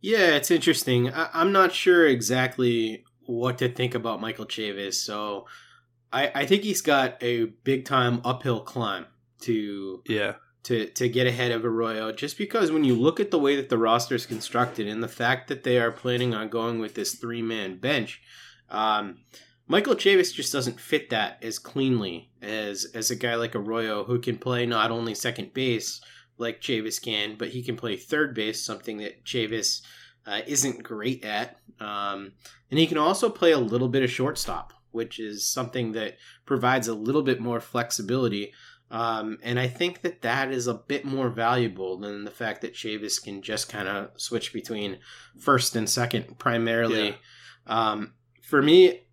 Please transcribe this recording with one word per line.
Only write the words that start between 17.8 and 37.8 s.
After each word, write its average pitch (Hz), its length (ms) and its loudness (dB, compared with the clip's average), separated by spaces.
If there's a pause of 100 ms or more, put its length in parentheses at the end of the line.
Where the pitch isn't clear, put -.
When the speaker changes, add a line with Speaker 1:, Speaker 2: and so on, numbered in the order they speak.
Speaker 1:
um, 107 500 -2 (480)
Michael 208 280 4
Chavis 185 380 4
just - 180 -4
doesn't 123 300 -2
fit - 300 0
that 107 300 -2
as 113 180 -8
cleanly 110 680 -2 (120)
as, 104 420 -6 (100)
as 113 160 -2
a 123 60 -2
guy 117 200 -2
like 117 200 -2
Arroyo, 110 480 -2
who 120 160 0
can 123 180 -4
play 123 280 -2
not 117 260 2
only 117 240 -4
second 117 380 -6
base 127 480 -2 (360)
like 117 240 -6
Chavis 110 400 -4
can, 107 360 -4
but 101 120 -6
he 123 140 -8
can 117 140 -6
play 113 180 -6
third 151 400 -2
base, 110 300 -4
something 110 320 -8
that - 260 -12
Chavis, 110 580 -2 (440)
uh, 107 220 -4
isn't 139 360 -2
great 120 400 -6
at. 107 340 -6 (220)
Um, 101 540 -8 (380)
and 143 80 0
he 160 80 6
can 160 100 -2
also 185 320 2
play 175 220 4
a 151 80 6
little 123 300 0
bit 135 140 2
of 123 80 2
shortstop, - 600 -4 (180)
which 113 280 -8
is 104 260 -8
something 120 460 -4
that 107 260 -6 (280)
provides 127 420 2
a 117 80 -2
little 127 280 0
bit 123 160 2
more 117 220 -2
flexibility. 117 880 -2 (380)